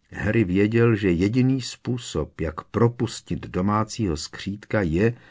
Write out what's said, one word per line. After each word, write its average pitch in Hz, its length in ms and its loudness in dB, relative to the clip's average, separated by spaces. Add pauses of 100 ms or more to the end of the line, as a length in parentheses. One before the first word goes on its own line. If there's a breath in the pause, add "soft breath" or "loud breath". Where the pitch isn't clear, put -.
(120)
Harry 107 320 0
věděl, 107 520 4
že 98 140 2
jediný 120 520 2
způsob, - 800 -6
jak 80 240 -6
propustit 113 840 -2
domácího 104 680 -2
skřítka, - 680 -6
je 95 320 0 (160 soft breath)